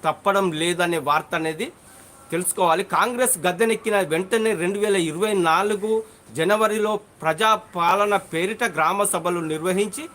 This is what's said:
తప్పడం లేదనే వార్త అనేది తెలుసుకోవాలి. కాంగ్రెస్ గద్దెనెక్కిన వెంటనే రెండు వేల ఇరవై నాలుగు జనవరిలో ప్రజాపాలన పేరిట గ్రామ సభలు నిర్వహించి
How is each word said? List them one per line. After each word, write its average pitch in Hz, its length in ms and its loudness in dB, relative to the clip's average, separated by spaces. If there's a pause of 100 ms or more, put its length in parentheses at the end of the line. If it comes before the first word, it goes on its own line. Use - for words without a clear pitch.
తప్పడం 196 460 0
లేదనే 170 460 -2
వార్త 151 380 0
అనేది 160 360 -4 (600)
తెలుసుకోవాలి. 180 520 0
కాంగ్రెస్ 240 540 0
గద్దెనెక్కిన 208 640 0
వెంటనే 190 540 0
రెండు 185 260 -2
వేల 202 160 2
ఇరవై 180 380 -2
నాలుగు 202 680 2 (300)
జనవరిలో 208 640 2 (220)
ప్రజాపాలన 196 960 2
పేరిట 196 460 -4
గ్రామ 175 400 0
సభలు 175 360 -2
నిర్వహించి 185 760 -4